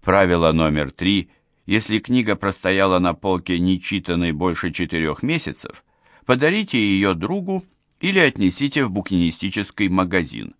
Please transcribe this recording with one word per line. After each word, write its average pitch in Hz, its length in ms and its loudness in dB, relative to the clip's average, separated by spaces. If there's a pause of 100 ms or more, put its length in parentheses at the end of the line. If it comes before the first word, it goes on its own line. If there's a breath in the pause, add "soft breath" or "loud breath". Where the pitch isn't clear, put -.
Правило 87 500 4
номер 76 380 2
три. 92 400 0 (360 soft breath)
Если 107 320 0
книга 113 360 0
простояла 95 640 0
на 90 140 2
полке 90 460 -2
нечитанной 90 760 0
больше 82 400 -2
четырёх 80 500 -4
месяцев, - 640 -8 (400 soft breath)
подарите 151 540 0
её 98 340 2
другу 180 500 -4 (380)
или 190 180 0
отнесите 135 680 0
в 104 40 -4
букинистический 95 1000 -2
магазин. 87 720 -2